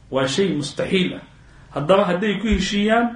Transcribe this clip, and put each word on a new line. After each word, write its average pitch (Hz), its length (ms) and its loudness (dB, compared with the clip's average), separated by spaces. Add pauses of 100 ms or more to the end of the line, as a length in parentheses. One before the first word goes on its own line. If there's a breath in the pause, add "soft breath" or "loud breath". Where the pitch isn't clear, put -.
(100)
Waa 131 160 2
shay 190 240 0
mustaxiil 147 640 -2
ah. - 80 -14 (520 loud breath)
Haddaba 180 300 2
hadday 185 360 0
ku 226 80 -2
heshiiyaan, 208 680 2